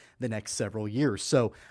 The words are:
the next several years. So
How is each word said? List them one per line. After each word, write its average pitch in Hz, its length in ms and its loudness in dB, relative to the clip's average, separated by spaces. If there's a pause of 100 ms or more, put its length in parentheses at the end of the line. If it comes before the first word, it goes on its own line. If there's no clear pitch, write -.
(200)
the 123 100 -2
next 107 220 -6
several 107 360 -4
years. 113 340 0
So 120 300 4 (180)